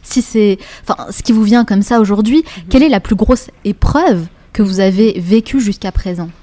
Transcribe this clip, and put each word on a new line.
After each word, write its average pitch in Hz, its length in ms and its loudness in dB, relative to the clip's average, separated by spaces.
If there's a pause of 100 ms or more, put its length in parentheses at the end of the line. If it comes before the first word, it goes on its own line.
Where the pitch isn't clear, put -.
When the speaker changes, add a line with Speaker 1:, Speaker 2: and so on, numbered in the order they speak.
Speaker 1:
si - 180 -4
c'est, 208 360 0 (300)
enfin, - 240 -6
ce - 120 -8
qui - 80 0
vous 220 120 4
vient 226 220 4
comme 202 160 0
ça 233 180 0
aujourd'hui, 214 460 2
Speaker 2:
Mhm. - 240 -18
Speaker 1:
quelle 262 140 4
est 311 60 4
la 208 100 2
plus - 160 -2
grosse 226 320 0 (180)
épreuve 208 600 0 (260)
que 220 100 0
vous 190 160 -2
avez 190 400 2
vécue 220 420 0
jusqu'à 202 300 -4
présent ? 175 380 -4 (120)